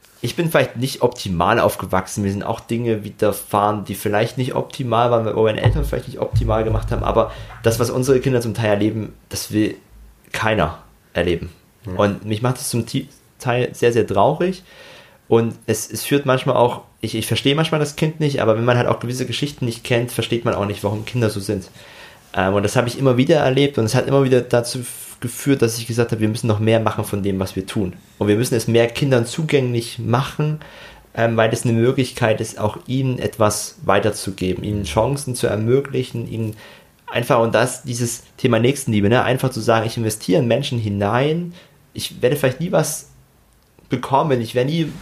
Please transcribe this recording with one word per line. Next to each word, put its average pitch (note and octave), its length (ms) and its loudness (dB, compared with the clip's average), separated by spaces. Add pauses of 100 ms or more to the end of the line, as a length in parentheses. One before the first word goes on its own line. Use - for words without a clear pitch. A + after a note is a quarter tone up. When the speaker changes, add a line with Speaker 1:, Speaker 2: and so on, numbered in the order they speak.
(220)
Speaker 1:
ich A#2+ 120 -4
bin E3 160 0
vielleicht C#3+ 280 2
nicht C3+ 240 -4
optimal G2+ 580 0
aufgewachsen. F#2+ 600 -2
Mir G2 80 0
sind G2 120 -4
auch - 180 -4
Dinge A2+ 440 -2
widerfahren, G#2 800 0
die G2+ 100 -6
vielleicht G#2 440 -2
nicht B2+ 160 -4
optimal A#2+ 560 0
waren, A#2 160 2 (100)
wo A2 60 2
meine G#2+ 180 2
Eltern - 240 2
vielleicht - 240 -6
nicht - 120 -10
optimal A2 440 0
gemacht G#2+ 260 -2
haben.“ A#2 140 -2
Aber A2 280 0 (300)
das, A2+ 160 2
was A#2+ 120 0
unsere B2+ 300 2
Kinder B2+ 200 0
zum A2+ 140 -4
Teil A2 160 0
erleben, G#2 420 0 (160)
das - 240 -10
will G#2+ 220 2 (580)
keiner G2+ 460 0 (340)
erleben. F2 380 -2 (340)
Speaker 2:
Ja. F#2 120 -8
Speaker 1:
Und G2+ 280 0
mich G#2+ 160 -4
macht B2+ 160 0
das - 140 -8
zum A#2 160 -2
Ti-, - 220 -6 (300)
Teil B2 360 -2
sehr, A#2+ 180 2
sehr A2+ 140 2
traurig. D#3 560 2 (640)
Und A2+ 260 4 (120)
es, - 240 -2
es G#2+ 140 -8
führt C#3 200 0
manchmal C3 320 2
auch, A#2+ 260 2 (200)
ich, A2 120 -6
ich A2+ 120 -2
verstehe C3+ 280 2
manchmal D#3+ 260 0
das D3 160 -4
Kind D#3+ 240 -2
nicht, C#3+ 200 0
aber G#2+ 160 4
wenn A2+ 80 0
man A#2+ 140 4
halt B2 100 2
auch - 120 0
gewisse B2 260 -4
Geschichten C3 400 -4
nicht A#2 180 -6
kennt, B2 280 0
versteht A#2 340 -2
man G#2+ 80 2
auch F#2+ 100 0
nicht, G2+ 200 -6
warum G#2+ 200 -2
Kinder A#2 240 0
so G2 120 -4
sind. G#2+ 280 -4 (640)
Ähm, F#2+ 200 2
und G2+ 80 2
das G2+ 140 0
habe B2 120 2
ich - 100 -8
immer C3 200 4
wieder C3 180 4
erlebt C#3+ 400 2
und A#2 80 2
es A2 100 0
hat B2+ 120 2
immer C#3 180 4
wieder B2+ 160 4
dazu A#2+ 400 -2
f-, - 400 -14
geführt, C3+ 400 0
dass A2+ 180 2
ich A#2 80 -8
gesagt A#2 260 0
habe, G#2+ 100 -2
wir G#2+ 60 2
müssen A2 180 -2
noch G#2+ 140 2
mehr A2 200 2
machen G#2+ 240 -2
von G2+ 180 -4
dem, F#2+ 160 -2
was F#2+ 180 -4
wir F#2+ 100 -4
tun. F#2 260 -4 (260)
Und G#2 100 0
wir G#2 80 6
müssen B2 180 0
es A2+ 140 0
mehr A#2 200 4
Kindern B2+ 380 2
zugänglich B2+ 720 0
machen, C#3 600 -2 (540)
ähm, A2+ 220 2
weil A2 160 6
es - 120 -4
eine A#2 100 4
Möglichkeit A#2 680 2
ist, - 180 -8
auch G#2 280 -2
ihnen B2+ 320 -2
etwas - 640 0
weiterzugeben, F#2+ 800 -2
ihnen G#2 200 -2
Chancen B2+ 500 -2
zu A#2+ 120 -2
ermöglichen, B2 800 -2
ihnen A2 300 -6 (500)
einfach, B2 340 2
und A2+ 140 2
das, - 280 2
dieses A#2+ 400 -6 (160)
Thema A#2 220 2
Nächstenliebe, A2+ 500 2
ne, A#2+ 120 4
einfach B2+ 280 0
zu A#2 100 -8
sagen, A2+ 260 2
„Ich A#2 120 -4
investiere A#2 420 0
in A#2+ 80 2
Menschen B2 300 0
hinein, A#2 760 0 (400)
ich - 300 -10
werde C3+ 140 4
vielleicht B2+ 240 -2
nie F3+ 120 -4
was - 360 -2 (800)
bekommen, C3+ 520 0
ich A2 160 -8
werde B2+ 140 0
nie D#3+ 320 -2